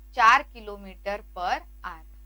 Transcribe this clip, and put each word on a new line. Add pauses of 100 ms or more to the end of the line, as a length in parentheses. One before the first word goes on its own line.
(160)
चार
kilometer (140)
per
hour. (240)